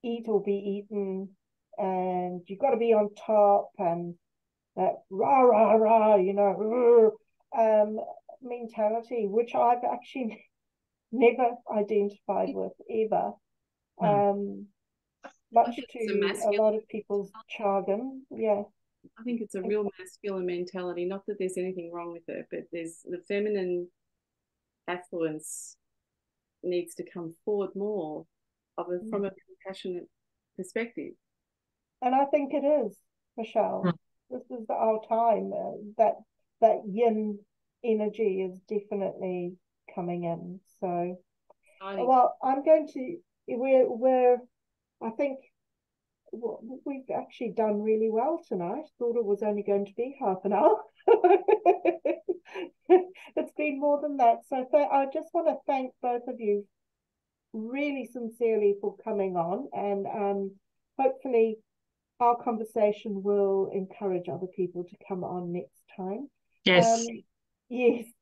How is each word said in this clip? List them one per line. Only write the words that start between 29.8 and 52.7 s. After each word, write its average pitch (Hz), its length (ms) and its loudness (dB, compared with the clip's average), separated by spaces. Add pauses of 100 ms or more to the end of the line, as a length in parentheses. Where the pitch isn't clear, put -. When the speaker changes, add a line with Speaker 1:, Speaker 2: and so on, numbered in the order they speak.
Speaker 3:
perspective. 226 560 -8 (880)
Speaker 1:
And 254 140 0
I 277 100 4
think 285 280 0
it 277 120 -2
is, 277 320 2 (400)
Michelle. 190 480 -2
Speaker 2:
Mm. 175 80 2 (380)
Speaker 1:
This 254 180 -14 (100)
is 220 100 -14
our 220 380 2
time. 214 460 2
Uh, - 240 -6 (220)
that, 214 160 4 (460)
that 220 260 4
yin 214 520 0 (440)
energy 214 580 0
is 185 260 -8
definitely 190 840 -6 (400)
coming 175 300 -6
in. 175 360 -8 (220)
So, 180 380 -4 (600)
Speaker 3:
Exciting. 196 280 -4
Speaker 1:
well, 254 360 4
I'm 285 220 -2
going 311 280 6
to, 254 240 -8 (300)
we're, 262 400 4
we're, 247 500 4 (640)
I 226 100 -8
think 269 280 -4 (920)
w-, 233 540 -10
we've 269 300 -10
actually 254 360 -8
done 214 300 0
really 220 280 2
well 269 380 0
tonight. 208 380 -6 (120)
Thought 240 200 -2
it 233 80 0
was 202 180 0
only 208 200 0
going 202 220 0
to 196 100 -18
be 262 240 -6
half 196 240 -2
an 202 100 0
hour. 415 280 4 (260)
<laughs> 370 920 4 (1400)